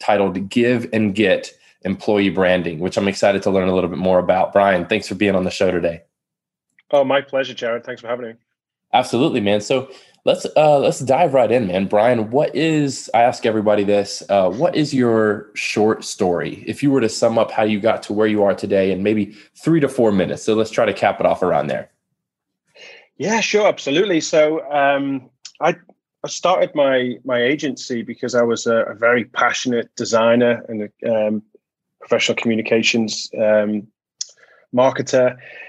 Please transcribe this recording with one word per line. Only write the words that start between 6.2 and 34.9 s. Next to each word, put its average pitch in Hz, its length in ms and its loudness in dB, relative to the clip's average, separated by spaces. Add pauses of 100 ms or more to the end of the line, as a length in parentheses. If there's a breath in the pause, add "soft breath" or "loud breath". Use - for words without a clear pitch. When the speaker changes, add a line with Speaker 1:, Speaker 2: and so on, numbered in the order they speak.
Speaker 2:
Oh, 143 140 4
my 135 160 0
pleasure, 135 320 -6
Jared. 120 320 -6
Thanks 123 160 -14
for 113 80 -14
having 120 200 -8
me. 113 60 -16 (600)
Speaker 1:
Absolutely, 123 480 2
man. 101 180 2
So 127 300 -2 (340 loud breath)
let's, - 220 0 (100)
uh, 151 220 6
let's 135 220 0
dive 135 340 0
right 117 180 4
in, 120 140 0
man. 92 180 -2
Brian, 110 460 2
what 143 260 0
is, 151 560 -2
I 113 80 4
ask 120 240 2
everybody 104 400 2
this, 101 460 0
uh, 98 180 4
what 139 260 -2
is 147 200 -2
your 110 580 2
short 107 500 0
story? 87 640 -4
If 110 160 -8
you 143 80 2
were 135 120 2
to 110 80 0
sum 113 260 0
up 110 140 0
how 113 140 -2
you 107 140 0
got 107 260 0
to 104 100 -8
where 110 120 2
you 104 160 2
are 98 120 2
today 98 360 0
in 92 120 -4
maybe 104 340 -2 (180 loud breath)
three 165 260 0
to 139 80 0
four 113 240 2
minutes. 85 320 -2
So 110 100 2
let's 110 160 -2
try 117 160 2
to 98 80 0
cap 101 260 0
it 90 60 0
off 87 160 0
around 80 240 0
there. 65 240 -6 (1300 loud breath)
Speaker 2:
Yeah, 208 220 -2
sure. 208 260 2
Absolutely. 165 560 0
So, 156 500 2
um, 139 560 0 (320)
I, 165 160 0 (480)
I - 40 -10
started 180 460 0
my, 131 520 0
my 123 160 0
agency 131 580 -4
because 117 340 -8
I 120 80 4
was 117 240 0
a, 113 180 2
a - 100 -8
very 117 320 0
passionate 120 680 -2
designer 117 720 2
and 107 220 -8 (140)
a, 110 220 0
um, 107 160 -2 (580)
professional 117 360 -2
communications, 113 1000 -2
um, 107 500 0 (880 soft breath)
marketer. 127 600 0 (320 loud breath)